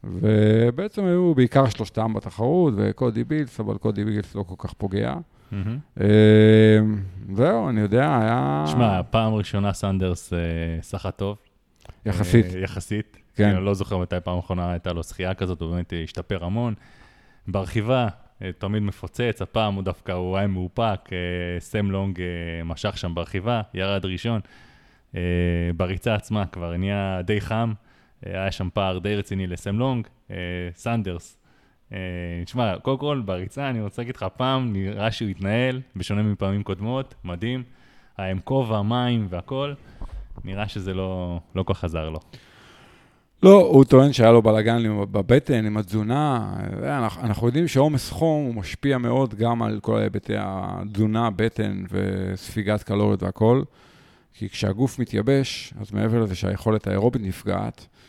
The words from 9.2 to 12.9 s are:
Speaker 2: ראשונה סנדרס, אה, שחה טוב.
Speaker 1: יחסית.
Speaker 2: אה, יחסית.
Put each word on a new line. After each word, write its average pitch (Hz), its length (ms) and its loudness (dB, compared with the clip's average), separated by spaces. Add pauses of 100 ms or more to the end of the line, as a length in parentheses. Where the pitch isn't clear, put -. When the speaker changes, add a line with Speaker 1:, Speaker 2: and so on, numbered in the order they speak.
Speaker 2:
ראשונה 101 380 0
סנדרס, 92 600 -2
אה, 87 60 -2 (440)
שחה 95 280 -8
טוב. 101 260 -6 (680)
Speaker 1:
יחסית. 98 480 4
Speaker 2:
אה, 92 60 -6
יחסית. - 560 -6 (200)